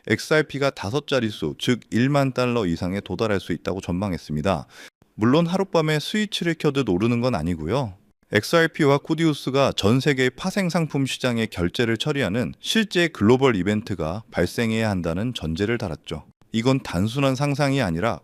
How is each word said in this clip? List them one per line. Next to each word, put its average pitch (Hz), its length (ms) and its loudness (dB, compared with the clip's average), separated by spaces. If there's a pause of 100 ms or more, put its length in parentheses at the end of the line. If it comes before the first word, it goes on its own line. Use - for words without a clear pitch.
엑스알피가 139 640 0
다섯 143 360 -4
자릿수, 107 520 -2
즉 123 220 0 (100)
일만 135 420 2
달러 120 340 0
이상에 90 340 -2
도달할 101 400 -2
수 - 120 -6
있다고 90 280 -4
전망했습니다. 87 880 -2 (480)
물론 135 320 2
하룻밤에 165 540 0
스위치를 190 580 -2
켜듯 139 300 0
오르는 113 320 2
건 123 140 0
아니고요. 87 600 -2 (360)
엑스알피와 147 680 4
코디우스가 143 760 0
전 117 260 4
세계 131 280 2
파생 185 400 -2
상품 151 380 0
시장의 117 400 -2
결제를 113 500 0
처리하는 117 640 -2
실제 185 480 0
글로벌 127 480 4
이벤트가 92 720 -2
발생해야 110 600 0
한다는 92 420 -2
전제를 101 460 -2
달았죠. 80 480 -8 (260)
이건 131 280 2
단순한 131 540 -2
상상이 139 480 0
아니라 90 420 -2